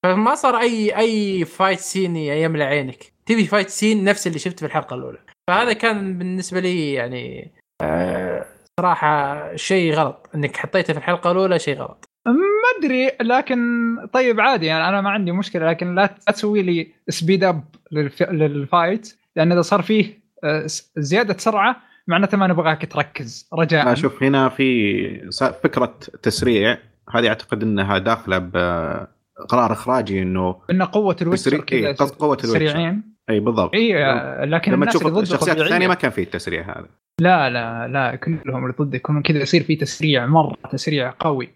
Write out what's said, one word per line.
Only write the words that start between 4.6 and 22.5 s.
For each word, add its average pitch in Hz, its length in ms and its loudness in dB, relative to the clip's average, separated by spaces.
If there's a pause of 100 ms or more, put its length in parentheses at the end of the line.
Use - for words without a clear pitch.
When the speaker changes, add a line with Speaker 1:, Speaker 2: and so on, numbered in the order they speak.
Speaker 1:
الحلقة 143 300 -6
الأولى. 127 220 -14 (300)
فهذا 226 240 2
كان 208 460 -2
بالنسبة 185 420 -4
لي 175 320 -2
يعني، 123 600 -8 (300)
آه، 87 640 -2 (360)
صراحة 151 760 0
شيء 170 380 2
غلط. 151 400 -2
إنك 143 220 -4
حطيته 165 360 -2
في 147 60 -2
الحلقة 175 340 0
الأولى 180 260 2
شيء 143 200 -2
غلط. - 260 -12 (220)
Speaker 2:
ما 415 520 2
أدري، 262 320 0 (120)
لكن 254 360 2 (540)
طيب 247 280 2
عادي 214 260 4
يعني، 160 220 0
أنا 196 120 0
ما 196 100 0
عندي 196 220 -2
مشكلة، 180 340 -2
لكن 175 280 -2
لا 196 120 4
تسوي 202 560 0
لي 170 300 -2 (160)
speed 175 360 2
أب 165 200 0 (280)
للف-، 151 380 -2
للفايت، 165 880 0 (180)
لأن 165 160 4
إذا 175 100 4
صار 185 200 2
فيه، 214 360 2 (260)
آه، 156 220 -2
س-، - 300 -10
زيادة 180 420 0
سرعة 226 380 2 (300)
معناته 190 300 2
ما 196 100 2
نبغاك 160 460 0